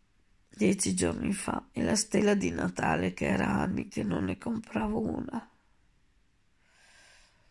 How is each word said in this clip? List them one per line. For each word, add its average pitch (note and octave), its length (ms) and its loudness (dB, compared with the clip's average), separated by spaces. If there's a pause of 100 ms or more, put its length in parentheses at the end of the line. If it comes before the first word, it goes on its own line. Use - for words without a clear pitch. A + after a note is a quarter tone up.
(600)
dieci F#3+ 320 2
giorni - 400 0
fa. - 380 -4
E - 120 -2
la - 120 2
stella G#3 400 4
di F#3 160 0
Natale, F3+ 640 0
che - 140 -4
era - 200 2
anni - 400 0
che - 160 -4
non F#3+ 220 0
ne F#3+ 120 -4
compravo A3 600 -4
una. - 500 -6 (2000)